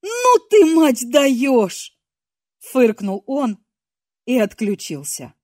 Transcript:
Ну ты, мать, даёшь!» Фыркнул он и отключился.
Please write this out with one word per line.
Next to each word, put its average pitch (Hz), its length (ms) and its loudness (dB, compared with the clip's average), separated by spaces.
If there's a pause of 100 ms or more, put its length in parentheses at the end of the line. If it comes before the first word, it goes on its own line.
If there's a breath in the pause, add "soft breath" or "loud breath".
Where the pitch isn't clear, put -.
Ну 480 360 0 (120)
ты, 415 160 6
мать, 294 440 2
даёшь!» 262 880 0 (600)
Фыркнул 214 680 -2
он 269 320 -6 (680)
и 254 120 -2
отключился. 175 1040 -8